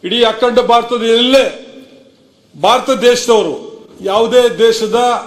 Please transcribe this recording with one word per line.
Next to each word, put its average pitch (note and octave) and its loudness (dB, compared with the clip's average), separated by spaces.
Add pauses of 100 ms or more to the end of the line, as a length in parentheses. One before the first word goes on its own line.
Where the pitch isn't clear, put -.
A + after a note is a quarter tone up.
ಇಡೀ A#3 -2
ಅಖಂಡ A3+ 0
ಭಾರತದ A#3 0
ಎಲ್ಲೇ A#3+ 0 (880)
ಭಾರತ B3 0
ದೇಶದವರು A3+ 0 (140)
ಯಾವುದೇ A3+ 2
ದೇಶದ A3 0 (300)